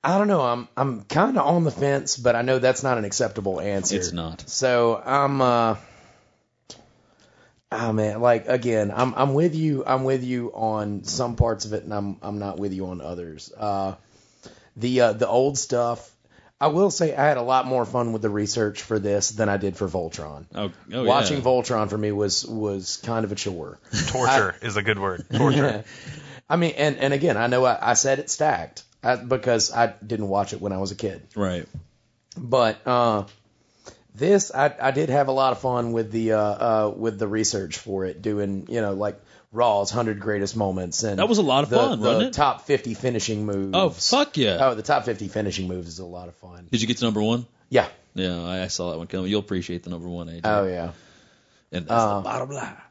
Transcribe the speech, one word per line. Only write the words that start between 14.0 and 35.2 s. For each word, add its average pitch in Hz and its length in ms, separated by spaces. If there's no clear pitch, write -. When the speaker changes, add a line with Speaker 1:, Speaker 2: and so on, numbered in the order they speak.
Speaker 1:
the, 123 260
uh, 110 120
the 113 140
old 131 300
stuff. 120 540
I 143 80
will 175 220
say 156 260
I 143 120
had 143 100
a 120 60
lot 131 240
more 127 180
fun 117 280
with 110 100
the 104 80
research 104 500
for 110 160
this 101 320
than 107 180
I 101 100
did 95 200
for 98 100
Voltron. 80 580
Speaker 2:
Oh, 98 160
oh, 123 120
Speaker 1:
Watching 131 340
Speaker 2:
yeah. 123 60
Speaker 1:
Voltron 120 440
for 107 120
me 107 120
was, 101 360
was 104 500
kind 113 280
of 98 60
a 104 40
chore. 90 420
Speaker 3:
Torture 123 520
Speaker 1:
I 110 60
Speaker 3:
is 104 100
a 104 60
good 101 160
word. 95 340
Torture. 135 580
Speaker 1:
<laughs> - 600
I 151 60
mean, 170 220
and, 147 200
and 139 160
again, 139 240
I 117 100
know 127 180
I, 120 260
I - 20
said 135 260
it 151 120
stacked, 107 520
uh, 123 140
because 123 540
I 117 220
didn't 107 260
watch 98 240
it - 80
when 101 100
I 92 60
was 98 140
a 98 40
kid. 92 260
Speaker 2:
Right. 92 320
Speaker 1:
But, 120 500
uh, 117 380
this, 190 400
I, 139 260
I 131 100
did 139 180
have 135 180